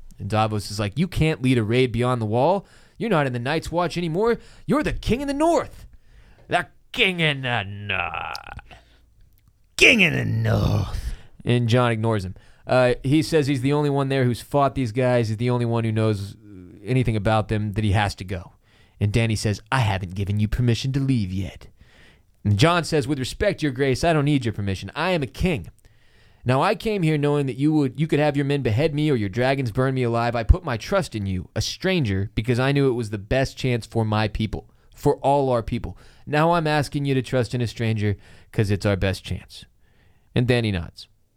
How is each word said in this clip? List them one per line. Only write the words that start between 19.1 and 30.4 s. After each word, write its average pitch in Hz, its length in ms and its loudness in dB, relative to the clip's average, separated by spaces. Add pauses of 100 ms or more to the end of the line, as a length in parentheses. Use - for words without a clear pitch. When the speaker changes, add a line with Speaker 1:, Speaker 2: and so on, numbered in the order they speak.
Speaker 1:
Dany 113 260 2
says, 104 240 -2 (100)
"I 131 80 0
haven't 98 360 -2
given 101 240 -2
you 107 80 2
permission 123 460 0
to 139 60 -2
leave 127 320 0
yet." 92 360 -8 (760)
And 101 140 4
Jon 165 260 4
says, 147 240 0
"With 143 120 -2
respect, 202 420 -2
Your 147 100 0
Grace, 131 320 0
I 165 100 4
don't 147 120 2
need 143 200 2
your 110 80 0
permission. 98 420 -4
I 170 160 -2
am 175 120 0
a 127 40 -4
king. 135 420 -4 (760)
Now, 131 160 4
I 190 140 2
came 214 260 -2
here 156 160 2
knowing 147 300 2
that 120 100 -4
you 147 160 2
would, 139 260 2
you 156 80 0
could 147 120 2
have 147 160 2
your 143 100 0
men 143 160 0
behead 127 340 0
me 151 160 0
or 139 40 4
your 104 140 -2
dragons 127 420 0
burn 131 240 0
me 131 80 0
alive. 117 320 0
I 117 80 -2